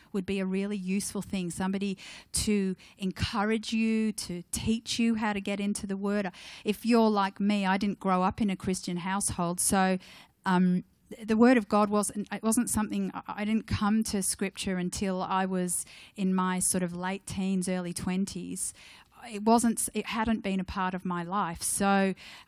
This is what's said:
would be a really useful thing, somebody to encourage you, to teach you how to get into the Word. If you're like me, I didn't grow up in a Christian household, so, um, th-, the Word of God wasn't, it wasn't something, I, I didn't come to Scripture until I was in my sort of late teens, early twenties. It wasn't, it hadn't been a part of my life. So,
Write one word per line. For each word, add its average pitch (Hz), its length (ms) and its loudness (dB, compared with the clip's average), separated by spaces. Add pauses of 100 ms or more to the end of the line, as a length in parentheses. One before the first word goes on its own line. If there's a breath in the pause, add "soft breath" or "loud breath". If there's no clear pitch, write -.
(140 soft breath)
would 190 120 -2
be 196 140 -2
a 190 60 0
really 196 320 -2
useful 190 440 -2
thing, 180 300 -4
somebody 190 460 -2 (340 loud breath)
to 196 460 2 (200 loud breath)
encourage 214 760 -2
you, 220 400 2
to 175 280 -8 (120)
teach - 460 -2
you 233 160 4
how 214 180 0
to 202 80 -2
get 202 180 -2
into 202 260 -2
the 196 120 -4
Word. 202 340 0 (320 loud breath)
If 202 220 -2
you're 226 240 6
like 202 320 0
me, 202 240 2
I 185 100 4
didn't 202 240 -2
grow 185 240 2
up - 160 0
in 208 100 2
a 190 60 0
Christian 185 420 -4
household, 180 640 -2
so, 190 380 4 (480 loud breath)
um, 180 400 4 (240)
th-, - 180 -12
the 220 80 2
Word 247 220 8
of 208 100 0
God 208 220 4
wasn't, 208 420 0
it 208 100 -6
wasn't 226 280 2
something, 202 440 0
I, - 280 -8
I - 20 -2
didn't 214 240 -2
come 214 380 2
to 196 180 -2
Scripture - 540 -4
until 185 440 -2
I 190 240 0
was 180 400 -2 (300 loud breath)
in 190 180 0
my 185 260 2
sort 180 240 0
of 175 120 -6
late 185 320 -6
teens, 190 400 -2
early 185 240 -4
twenties. 185 840 -4 (580 loud breath)
It 208 120 -8
wasn't, 226 500 2
it 214 140 -4
hadn't 226 360 -2
been 190 160 0
a 180 60 -4
part 185 280 -4
of 185 120 -8
my 175 180 -4
life. 170 400 -4
So, 196 500 2 (340 loud breath)